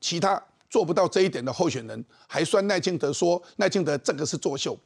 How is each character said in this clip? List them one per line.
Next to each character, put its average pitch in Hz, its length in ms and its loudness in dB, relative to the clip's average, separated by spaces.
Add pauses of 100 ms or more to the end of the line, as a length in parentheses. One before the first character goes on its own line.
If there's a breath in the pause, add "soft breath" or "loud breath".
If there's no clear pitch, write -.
其 165 200 -4
他 196 200 2 (300)
做 220 140 2
不 165 100 -2
到 180 140 4
这 190 140 2
一 190 60 4
点 127 160 -6
的 131 80 -4
候 170 160 2
选 123 200 -4
人， 113 160 -10 (240 soft breath)
还 151 160 -2
算 196 240 2
赖 190 100 2
清 175 180 0
德 143 160 0
说， 175 300 0 (140 loud breath)
赖 196 120 2
清 185 160 0
德 147 140 0
这 - 140 0
个 147 120 -6
是 - 140 -4
作 139 180 -2
秀。 131 300 -6